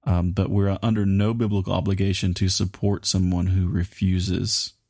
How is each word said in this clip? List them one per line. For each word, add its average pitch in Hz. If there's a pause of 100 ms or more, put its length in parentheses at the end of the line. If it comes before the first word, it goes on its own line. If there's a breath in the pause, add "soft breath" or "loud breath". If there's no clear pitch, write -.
Um, 87
but 95
we're 98
under 107
no 101
biblical 101
obligation 95
to 95
support 101
someone 90
who 92
refuses 90 (160)